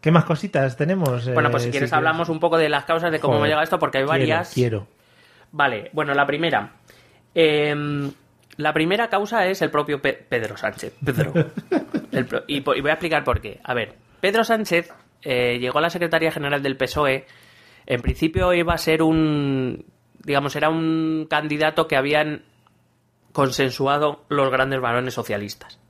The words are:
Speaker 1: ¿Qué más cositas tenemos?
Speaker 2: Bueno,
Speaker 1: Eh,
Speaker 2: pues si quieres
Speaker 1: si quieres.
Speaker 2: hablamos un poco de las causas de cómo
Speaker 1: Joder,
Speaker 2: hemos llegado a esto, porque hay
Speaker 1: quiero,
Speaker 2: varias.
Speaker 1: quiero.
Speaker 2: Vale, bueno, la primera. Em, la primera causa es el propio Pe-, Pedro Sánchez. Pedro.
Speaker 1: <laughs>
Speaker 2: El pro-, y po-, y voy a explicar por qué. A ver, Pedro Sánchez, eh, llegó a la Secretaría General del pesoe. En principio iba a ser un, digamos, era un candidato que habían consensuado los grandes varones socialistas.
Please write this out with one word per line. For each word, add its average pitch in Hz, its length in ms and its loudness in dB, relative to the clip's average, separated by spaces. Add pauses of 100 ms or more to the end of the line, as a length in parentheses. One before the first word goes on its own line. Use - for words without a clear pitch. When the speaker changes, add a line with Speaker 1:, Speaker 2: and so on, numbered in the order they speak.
Speaker 1:
¿Qué 156 80 2
más 160 160 6
cositas 143 500 -2
tenemos? 151 560 0
Speaker 2:
Bueno, 151 160 2
Speaker 1:
Eh, - 20 2
Speaker 2:
pues 120 120 0
si 120 80 -2
quieres 139 180 -2
Speaker 1:
si 120 40 -4
quieres. - 20 -
Speaker 2:
hablamos 160 340 0
un 160 100 -2
poco 165 200 2
de 156 100 4
las 143 160 0
causas 165 260 0
de 156 100 -2
cómo 147 120 2
Speaker 1:
Joder, 147 60 4
Speaker 2:
hemos 147 100 2
llegado 151 140 2
a - 20 2
esto, 170 140 -2
porque 139 200 0
hay 135 60 2
Speaker 1:
quiero, 143 140 2
Speaker 2:
varias. 156 340 0
Speaker 1:
quiero. 113 340 0 (680)
Speaker 2:
Vale, 131 420 0
bueno, 147 180 0
la 143 140 4
primera. 143 460 0 (600)
Em, 147 760 2 (480)
la 151 160 0
primera 185 340 0
causa 208 380 0
es 190 160 -2
el 156 80 0
propio 147 320 -2
Pe-, 135 100 0 (160)
Pedro 110 300 -4
Sánchez. - 440 -8
Pedro. 143 300 0
Speaker 1:
<laughs> - 800 -2
Speaker 2:
El 180 140 0
pro-, - 200 -4
y 143 140 -4
po-, 139 140 0
y 139 80 -2
voy 143 80 0
a 156 40 4
explicar 156 300 -2
por 123 160 0
qué. 104 240 -12
A 131 80 -6
ver, 117 220 -4 (260)
Pedro 208 240 2
Sánchez, 208 480 0 (300)
eh, 123 360 0
llegó 127 200 -2
a 151 40 2
la 170 80 2
Secretaría 165 400 0
General 143 320 -2
del 135 140 -2
pesoe. 135 480 0 (640)
En 120 160 -2
principio 160 500 0
iba 170 220 2
a 160 40 -4
ser 160 240 2
un, 147 840 0 (360)
digamos, 143 340 -2
era 151 120 2
un 160 600 0
candidato 156 600 0
que 147 80 2
habían 151 460 0 (880)
consensuado 139 960 0
los 139 220 2
grandes 131 300 0
varones 123 340 -2
socialistas. 104 640 -8 (120)